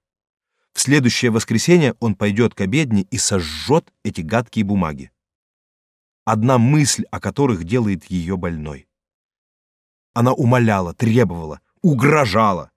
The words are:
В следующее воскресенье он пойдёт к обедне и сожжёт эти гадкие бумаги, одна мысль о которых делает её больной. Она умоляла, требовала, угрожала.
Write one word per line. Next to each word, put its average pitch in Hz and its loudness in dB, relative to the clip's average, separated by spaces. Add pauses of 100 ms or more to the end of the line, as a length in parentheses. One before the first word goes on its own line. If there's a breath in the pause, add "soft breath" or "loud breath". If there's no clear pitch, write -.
(720)
В - -8
следующее 127 2
воскресенье 113 2
он 110 -2
пойдёт 104 0
к - -6
обедне 110 0 (100)
и 107 -6
сожжёт 98 -2 (120)
эти - -8
гадкие 117 -2
бумаги, 82 -4 (1120)
одна 113 2
мысль 131 2
о 92 -12
которых 101 -2
делает 104 -2
её 92 -4
больной. 78 -8 (1300)
Она 120 2
умоляла, 113 2
требовала, 87 0 (220)
угрожала. 113 2